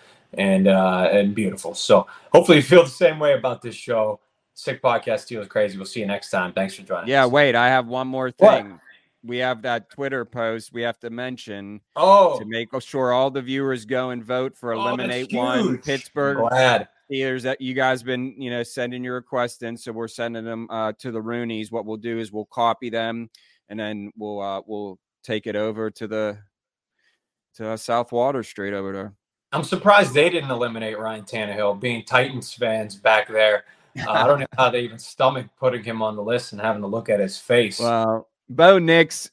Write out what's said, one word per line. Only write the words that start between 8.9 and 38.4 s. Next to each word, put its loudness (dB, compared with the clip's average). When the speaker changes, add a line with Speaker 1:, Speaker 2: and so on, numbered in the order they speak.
Speaker 2:
We -10
have -2
that -4
Twitter -6
post -6
we -8
have -4
to -12
mention -12
Speaker 1:
Oh. 6
Speaker 2:
to -10
make -6
sure -2
all 2
the -8
viewers -4
go -4
and -8
vote -4
for -8
Speaker 1:
Oh, -4
that's -4
Speaker 2:
Eliminate -4
One 0
Speaker 1:
huge. -4
Speaker 2:
Pittsburgh -4
Speaker 1:
Glad. 2
Speaker 2:
Steelers. -4
That -4
you -6
guys 0
been, -6
you -10
know, -4
sending -8
your -6
requests -6
in, -8
so -14
we're -8
sending -8
them, -10
uh, -4
to -10
the -6
Roonies. -6
What -6
we'll -8
do -6
is -8
we'll -10
copy -2
them, -6
and -12
then -8
we'll, -8
uh, -6
we'll -10
take -6
it -6
over -4
to -14
the, -4
to, -8
uh, -4
South -2
Water 0
Street -8
over -8
there. -10
Speaker 1:
I'm -4
surprised 4
they 6
didn't -4
eliminate -4
Ryan -8
Tannehill, -2
being -4
Titans 0
fans -4
back 2
there. 2
Uh, -6
I 2
don't 4
know -6
how 4
they -2
even -10
stomach -2
putting -2
him -8
on -2
the -10
list -4
and -14
having -2
to -6
look -6
at 2
his -2
face. 0
Speaker 2:
Well, 0